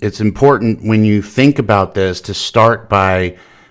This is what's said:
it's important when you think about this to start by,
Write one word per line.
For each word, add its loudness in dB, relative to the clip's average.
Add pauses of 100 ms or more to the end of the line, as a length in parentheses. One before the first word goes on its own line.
it's -6
important 0
when 2
you 2
think 0
about 0
this -4
to -12
start 0
by, 0 (340)